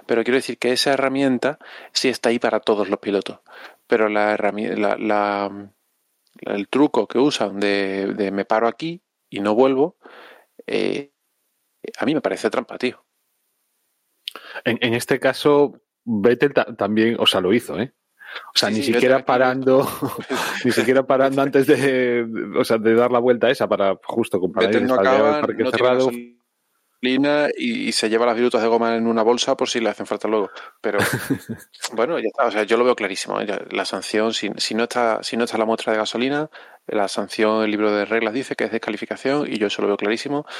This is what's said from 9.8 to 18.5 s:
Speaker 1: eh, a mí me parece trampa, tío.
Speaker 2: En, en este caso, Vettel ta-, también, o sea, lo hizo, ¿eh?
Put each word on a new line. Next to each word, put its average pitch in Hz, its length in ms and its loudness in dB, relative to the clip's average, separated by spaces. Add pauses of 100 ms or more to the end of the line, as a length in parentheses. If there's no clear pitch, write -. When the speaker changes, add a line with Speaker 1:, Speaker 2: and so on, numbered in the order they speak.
Speaker 1:
eh, 104 440 -4 (840)
a 110 80 -4
mí 139 80 0
me 143 80 0
parece 98 300 -2
trampa, - 260 -6
tío. - 260 -6 (1600)
Speaker 2:
En, 117 160 -2
en 120 120 0
este 123 260 0
caso, 143 540 2 (300)
Vettel 120 500 2
ta-, 120 220 0
también, 107 440 2
o 110 60 2
sea, - 160 2
lo 92 120 4
hizo, 117 260 -2
¿eh? 127 140 -4 (600)